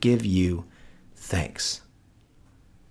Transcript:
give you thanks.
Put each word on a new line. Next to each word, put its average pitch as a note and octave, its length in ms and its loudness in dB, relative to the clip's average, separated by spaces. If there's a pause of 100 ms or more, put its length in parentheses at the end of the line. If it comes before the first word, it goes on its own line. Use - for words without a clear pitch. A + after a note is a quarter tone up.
give A#2+ 260 2
you F2+ 400 2 (500)
thanks. - 640 -6 (1080)